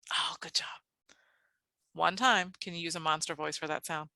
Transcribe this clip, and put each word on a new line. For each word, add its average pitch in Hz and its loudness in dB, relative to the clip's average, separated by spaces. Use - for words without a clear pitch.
Oh, - -2
good - -12
job. - -4
One 165 4
time, 202 4
can 180 -8
you 170 -6
use 165 -4
a 180 -2
monster 156 0
voice 151 -4
for 160 -4
that 151 -2
sound? 156 -4